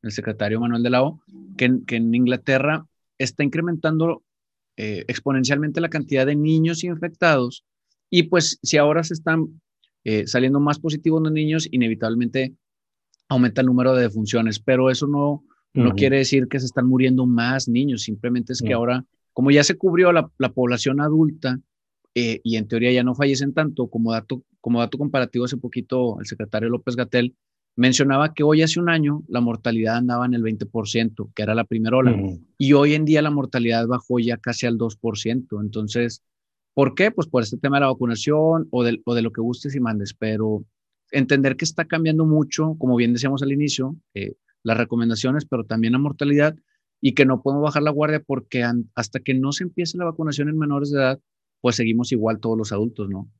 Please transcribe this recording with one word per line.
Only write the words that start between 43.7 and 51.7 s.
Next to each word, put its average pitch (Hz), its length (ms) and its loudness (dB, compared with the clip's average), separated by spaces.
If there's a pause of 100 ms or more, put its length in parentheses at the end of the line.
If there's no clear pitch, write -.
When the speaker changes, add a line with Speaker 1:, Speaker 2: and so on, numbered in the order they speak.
Speaker 1:
eh, 101 180 -8 (300)
las 113 140 0
recomendaciones, 117 680 -2
pero 117 180 -6
también 113 300 -2
la 127 60 2
mortalidad, 147 560 0 (440)
y 135 140 0
que 135 120 6
no 131 160 2
podemos 143 220 0
bajar 147 200 0
la 151 80 0
guardia 151 280 -2
porque 131 440 -4
an-, 120 320 -2
hasta 120 260 -6
que 135 120 -2
no 131 200 0
se 185 100 -6
empiece 175 340 -6
la 180 80 -6
vacunación 151 440 -4
en 156 80 -4
menores 143 340 -2
de 143 80 0
edad, 135 200 0 (420)
pues 120 160 2